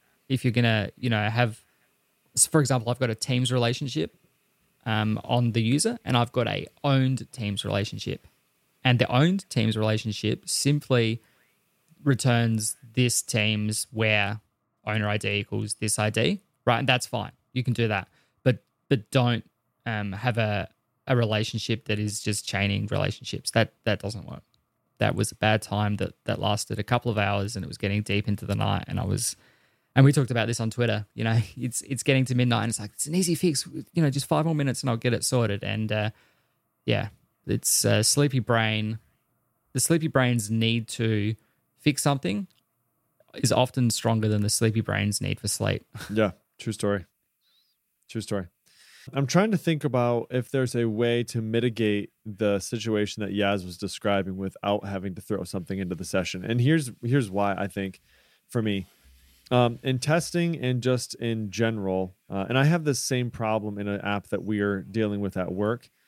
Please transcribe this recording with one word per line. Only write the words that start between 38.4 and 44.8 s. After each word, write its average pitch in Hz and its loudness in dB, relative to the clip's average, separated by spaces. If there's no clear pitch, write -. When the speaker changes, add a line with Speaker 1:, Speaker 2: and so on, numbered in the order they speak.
Speaker 1:
The 123 -2
sleepy 160 2
brain's 120 2
need 113 0
to 110 0
fix - 0
something 175 -2
is 135 0
often 123 2
stronger 110 0
than 104 2
the 107 0
sleepy 110 0